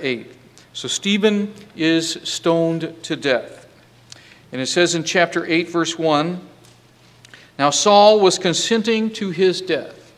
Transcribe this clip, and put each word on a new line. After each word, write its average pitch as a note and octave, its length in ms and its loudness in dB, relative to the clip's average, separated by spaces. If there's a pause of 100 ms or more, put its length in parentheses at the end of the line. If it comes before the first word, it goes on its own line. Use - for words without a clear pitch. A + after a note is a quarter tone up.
eight. B2+ 300 -6 (420)
So - 140 -12
Stephen G#3 680 0 (220)
is E3 480 0
stoned E3 800 -2
to D#3+ 120 -6
death. - 520 -4 (840)
And B2+ 80 -10
it C3 80 -6
says E3+ 280 2
in D#3+ 80 -4
chapter E3+ 420 0
eight, E3+ 240 -2
verse E3 300 -4
one, D#3+ 420 0 (1160)
"Now C#3+ 100 2
Saul G#3 500 6
was F#3 200 4
consenting A3 720 0
to G3+ 180 -8
his F3+ 320 0
death." - 560 -8